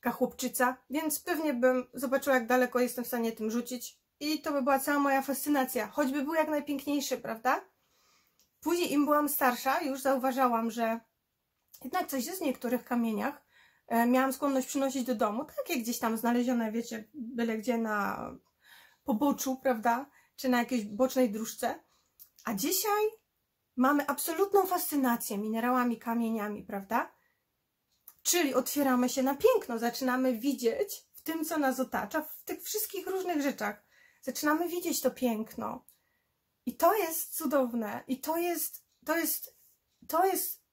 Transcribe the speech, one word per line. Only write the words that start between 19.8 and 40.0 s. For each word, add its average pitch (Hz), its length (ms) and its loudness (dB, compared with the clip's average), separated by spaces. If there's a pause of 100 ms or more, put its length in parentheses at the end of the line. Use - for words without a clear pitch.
Czy 262 140 -2
na 247 100 4
jakiejś 240 260 0
bocznej 247 460 2
dróżce. 226 480 -6 (680)
A 233 80 -2
dzisiaj 381 500 2 (720)
mamy 285 320 4
absolutną 370 580 2
fascynację 262 720 0
minerałami, 233 640 0
kamieniami, 226 640 -2
prawda? 208 480 -4 (1160)
Czyli 320 240 2
otwieramy 254 560 2
się 262 140 0
na 269 120 2
piękno, 381 440 2
zaczynamy 247 580 0
widzieć 247 760 -2
w - 80 -20
tym, 320 240 -4
co 320 120 -4
nas 262 220 0
otacza, 254 420 -4
w - 220 -14
tych - 200 -10
wszystkich - 440 -6
różnych 359 340 -2
rzeczach. 214 420 -4 (380)
Zaczynamy 302 460 0
widzieć 349 340 -2
to 254 100 2
piękno. 226 760 -4 (800)
I 240 120 -6
to 349 180 6
jest 330 400 -2
cudowne. 247 720 -2
I 262 140 -4
to 320 160 -2
jest, 339 480 -4 (200)
to 311 120 0
jest, - 400 -4 (500)